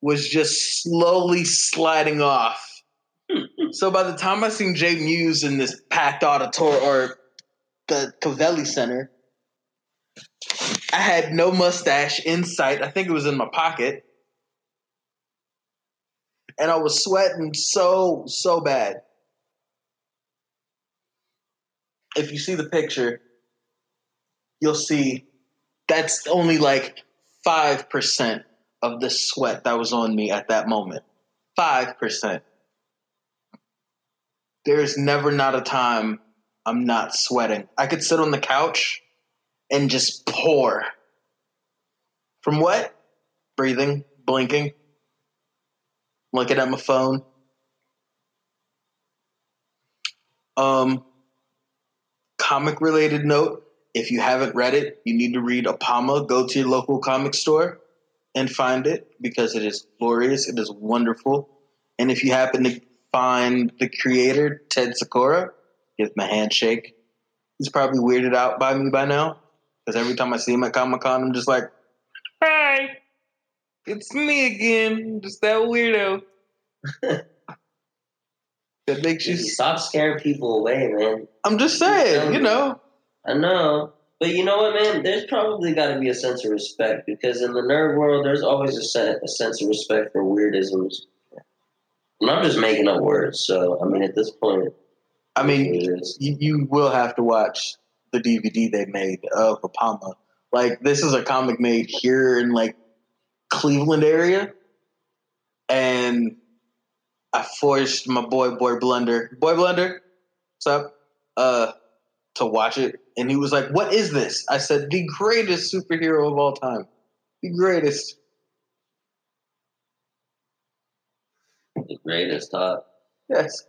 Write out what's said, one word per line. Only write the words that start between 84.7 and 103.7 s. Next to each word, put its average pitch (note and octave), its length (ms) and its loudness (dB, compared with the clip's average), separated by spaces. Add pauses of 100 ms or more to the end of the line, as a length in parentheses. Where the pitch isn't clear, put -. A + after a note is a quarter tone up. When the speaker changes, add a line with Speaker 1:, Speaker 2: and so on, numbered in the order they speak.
Speaker 2:
man? G3 200 2
There's G3 240 -2
probably G#3+ 480 -2
gotta C#3 260 0
be C3 80 0
a A#2+ 60 0
sense B2 280 -4
of G#2+ 100 -2
respect A2 520 -2
because A#2+ 380 -2
in A#2+ 100 -2
the B2 80 0
nerd D3 380 2
world, D3 260 2
there's C#3 180 2
always C3+ 360 0
a - 40 -6
se-, - 400 0
a - 60 -8
sense A2 320 -4
of G#2 80 -2
respect G#2+ 460 0
for F#2+ 100 0
weirdisms. F#2+ 800 0 (1200)
And G#2+ 80 2
I'm D#3+ 120 2
just C#3 160 2
making G#2 300 4
up F#2+ 140 2
words, G2 380 0
so, F2+ 440 0
I - 20 0
mean, F#2+ 160 2
at F#2+ 120 -2
this G#2+ 160 0
point, F#2+ 420 -2 (640)
Speaker 1:
I C3+ 60 2
mean, C#3 320 2
Speaker 2:
it F2 120 0 (140)
is. - 180 -12
Speaker 1:
you, C#3+ 220 -4
you D3+ 300 0
will C#3+ 200 4
have B2 260 0
to B2 60 0
watch A2+ 520 0 (380)
the A#2+ 80 0
D A#2 180 2
V G#2+ 100 -2
D A2+ 200 0
they G2+ 180 -2
made G2 340 -4 (160)
of A2 240 2
Apama. G2+ 540 -4 (360)
Like, A#2+ 300 0
this C#3+ 220 2
is D3+ 100 2
a B2+ 100 2
comic B2+ 380 0
made A#2 300 2
here B2+ 480 2
in, A#2+ 140 2
like, A2+ 220 0 (760)
Cleveland D3+ 520 2